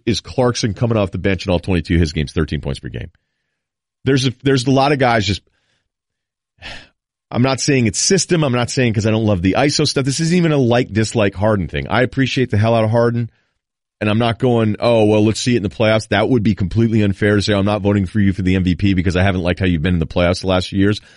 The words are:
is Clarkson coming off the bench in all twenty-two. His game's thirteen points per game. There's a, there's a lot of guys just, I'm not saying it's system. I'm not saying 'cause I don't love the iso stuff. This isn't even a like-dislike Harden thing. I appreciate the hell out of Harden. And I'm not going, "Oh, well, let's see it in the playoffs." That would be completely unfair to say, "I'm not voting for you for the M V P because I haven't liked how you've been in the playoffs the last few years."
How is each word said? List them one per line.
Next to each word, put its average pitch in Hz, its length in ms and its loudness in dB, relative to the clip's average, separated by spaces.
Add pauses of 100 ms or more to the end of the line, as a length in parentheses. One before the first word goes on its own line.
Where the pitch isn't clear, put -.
is 107 160 -2
Clarkson 123 540 -2
coming 117 220 -2
off 101 140 0
the - 60 -10
bench 92 280 -4
in 98 60 -2
all 87 80 2
twenty-two. 87 380 -2
His 82 160 0
game's 78 200 -4
thirteen 76 280 -2
points 67 180 -8
per 64 100 -14
game. 62 220 -12 (960)
There's 131 220 2
a, 120 60 -2 (100)
there's 135 240 0
a 139 40 2
lot 135 200 2
of 147 80 0
guys 117 260 2
just, 95 160 -2 (1900)
I'm 117 100 -2
not 131 180 0
saying 131 280 0
it's 101 120 -4
system. 190 440 0
I'm 135 100 -2
not 123 160 -2
saying 120 240 0
'cause 104 140 -2
I 110 40 2
don't 110 140 0
love 104 160 2
the 92 160 2
iso 147 300 0
stuff. 139 180 -2
This 131 140 -4
isn't 165 180 0
even 165 140 2
a 147 60 0
like-dislike 113 760 0
Harden 101 340 0
thing. 71 200 -6
I 117 160 0
appreciate 127 480 -2
the - 60 0
hell 113 180 2
out 113 80 2
of 110 80 0
Harden. 117 400 0 (720)
And 107 60 0
I'm 107 100 0
not 117 180 0
going, 113 420 0
"Oh, 113 260 2
well, 107 180 4
let's 107 160 0
see 123 160 -2
it - 20 0
in 95 60 -2
the 101 60 -4
playoffs." 110 400 0
That 104 200 2
would 120 140 2
be 107 120 2
completely 110 460 0
unfair 104 360 0
to 101 40 2
say, 104 120 -2
"I'm 98 120 0
not 104 160 -2
voting 101 240 2
for 98 140 -4
you 98 140 2
for 104 80 -6
the 92 140 2
M 92 100 0
V 90 100 2
P 98 180 2
because 87 220 0
I 87 80 2
haven't 95 180 0
liked 87 200 -2
how 98 40 0
you've 87 160 0
been 90 140 0
in 85 40 0
the 80 60 0
playoffs 87 360 0
the 95 60 -6
last 92 200 0
few - 120 -6
years." 101 200 2 (180)